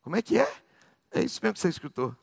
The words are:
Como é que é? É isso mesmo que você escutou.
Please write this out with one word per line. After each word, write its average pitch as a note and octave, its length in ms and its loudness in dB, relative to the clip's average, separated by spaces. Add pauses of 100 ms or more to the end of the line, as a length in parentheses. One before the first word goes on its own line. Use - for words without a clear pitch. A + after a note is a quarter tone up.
Como E3+ 160 -4
é A3+ 60 2
que - 160 2
é? - 120 4 (600)
É - 120 0
isso - 200 -2
mesmo G#3+ 120 2
que - 60 -10
você F3+ 80 2
escutou. B2+ 540 -4